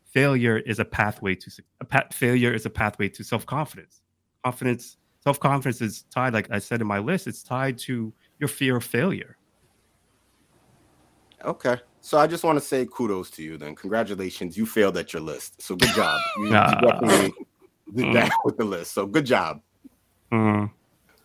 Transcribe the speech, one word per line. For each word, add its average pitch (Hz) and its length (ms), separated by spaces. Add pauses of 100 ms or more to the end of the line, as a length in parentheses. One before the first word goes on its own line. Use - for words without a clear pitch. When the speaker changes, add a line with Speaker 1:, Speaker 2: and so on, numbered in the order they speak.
Speaker 1:
failure 127 540
is 110 200
a 110 60
pathway 104 480
to - 160
su-, - 140 (180)
a - 40
pa-, - 260
failure 123 420
is 110 140
a - 20
pathway 104 400
to - 140
self-confidence. 120 760 (420)
Confidence, 123 540 (260)
self-confidence 139 580
is 107 220
tied, 127 300
like 107 180
I 104 80
said 117 220
in 104 60
my 101 120
list, 151 280
it's 110 160
tied 131 360
to 117 340 (260)
your 147 80
fear 127 300
of 113 60
failure. - 540 (2000)
Speaker 2:
Okay. 127 340 (240)
So - 160
I 151 100
just 160 160
wanna 156 160
say 131 260
kudos 101 460
to - 120
you 78 140
then. 73 180
Congratulations. 95 840
You 110 80
failed 98 320
at 85 160
your 80 80
list. 78 400
So - 140
good - 200
job. 82 240 (100)
Speaker 1:
<laughs> - 80
Speaker 2:
You, 104 100
you 107 80
Speaker 1:
Ah. - 260
Speaker 2:
definitely - 520 (640)
did 123 100
Speaker 1:
Mm. - 80
Speaker 2:
that 113 180 (140)
with 113 120
the 113 80
list. 90 280
So 101 120
good 135 200
job. 92 360 (680)
Speaker 1:
Mm. 107 400 (540)